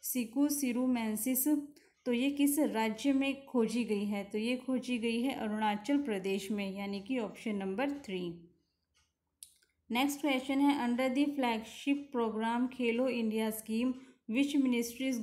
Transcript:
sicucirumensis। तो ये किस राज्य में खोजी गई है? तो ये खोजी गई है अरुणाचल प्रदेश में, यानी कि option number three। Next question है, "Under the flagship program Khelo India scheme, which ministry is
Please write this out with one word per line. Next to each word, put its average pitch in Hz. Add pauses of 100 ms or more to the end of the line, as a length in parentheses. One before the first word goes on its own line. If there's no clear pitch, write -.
sicucirumensis। 247 (580)
तो 247
ये 262
किस 285
राज्य 220
में 269
खोजी 233
गई 208
है? 202
तो 202
ये 233
खोजी 247
गई 233
है 277
अरुणाचल 214
प्रदेश 196
में, 196
यानी 202
कि 254
option 214
number 196
three। 180 (1400)
Next 269
question 269
है, 285
"Under 240
the 285
flagship 262 (180)
program 233
Khelo 247
India 220
scheme, 226 (400)
which 277
ministry 254
is 240